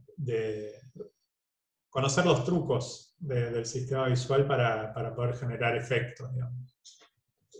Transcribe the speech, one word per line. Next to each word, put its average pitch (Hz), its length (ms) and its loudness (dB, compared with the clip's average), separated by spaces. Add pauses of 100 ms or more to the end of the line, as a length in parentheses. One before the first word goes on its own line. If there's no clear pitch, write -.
(160)
de 110 560 -4 (1160)
conocer 135 340 2
los 143 200 4
trucos - 760 0
de, 123 320 -2
del 117 160 -2
sistema 131 420 -2
visual 135 380 4
para, 113 480 2
para - 200 -6
poder 120 200 0
generar 120 420 -2
efectos, - 560 -2
digamos. - 460 -8 (800)